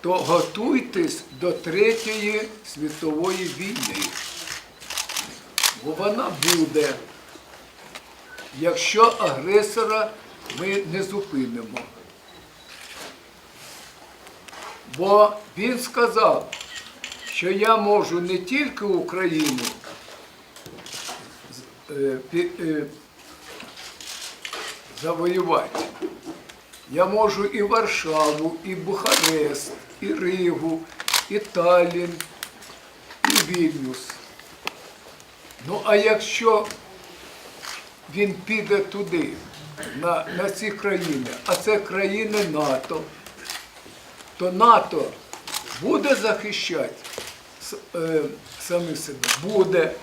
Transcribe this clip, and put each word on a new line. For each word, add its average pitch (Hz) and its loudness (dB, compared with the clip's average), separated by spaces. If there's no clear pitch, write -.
то 170 0
готуйтесь 175 2
до 170 2
Третьої 214 2
світової 156 -2
війни, 185 -6
бо 151 -4
вона 190 0
буде, 151 4
якщо 175 4
агресора 208 2
ми 196 -2
не 190 -2
зупинимо». 131 -4
Бо 202 8
він 240 0
сказав, 220 2
що - -2
я 214 4
можу 202 2
не 180 0
тільки 254 -2
Україну 160 0
з-, - -18
е, 139 0
пі-, 175 0
е, 156 -2
завоювати, 175 0
я 170 4
можу 202 2
і 202 0
Варшаву, 160 2
і 190 -6
Бухарест, 160 0
і 196 -2
Ригу, 170 0
і 202 0
Таллін, 175 4
і 151 4
Вільнюс. 147 0
Ну, 185 -4
а 214 6
якщо 214 4
він 196 2
піде 202 0
туди, 180 -2
на, 175 0
на 196 0
ці 214 -6
країни, 165 -2
а 180 2
це 214 2
країни 202 0
нато, 151 -2
то 180 -2
нато 202 6
буде 269 4
захищати 202 -2
с-, - -10
е, 160 2
самі 175 -2
себе? 135 -6
Буде. 185 4